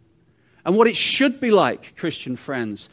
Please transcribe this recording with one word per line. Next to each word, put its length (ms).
and 120
what 100
it 80
should 460
be 100
like, 460
Christian 400
friends, 560